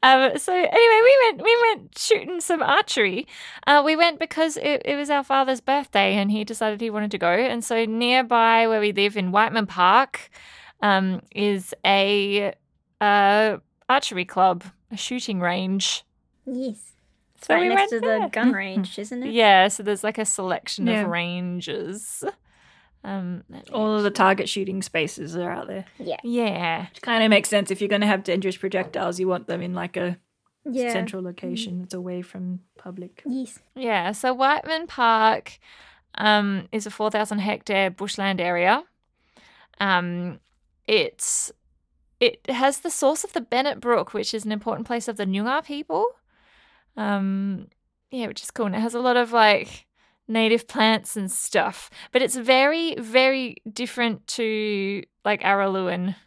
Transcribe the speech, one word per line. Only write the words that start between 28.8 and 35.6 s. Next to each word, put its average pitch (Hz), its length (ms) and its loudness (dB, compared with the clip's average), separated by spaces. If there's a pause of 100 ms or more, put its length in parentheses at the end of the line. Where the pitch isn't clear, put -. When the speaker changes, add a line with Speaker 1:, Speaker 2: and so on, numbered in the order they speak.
Speaker 3:
you 185 80 -2
want 180 200 -4
them 170 140 -6
in, 180 120 -8
like, 175 240 -8
a 180 200 -4 (460)
Speaker 2:
Yeah. 247 300 -4
Speaker 3:
central 190 280 -6
location 180 600 -8
that's 185 120 -12
away 180 280 -8
from 180 400 -10 (160)
public. 185 480 -18
Speaker 2:
Yes. 254 340 -8 (160)
Speaker 1:
Yeah, 214 380 -2
so 254 200 -2
Whiteman 302 540 0
Park, 220 720 2 (560)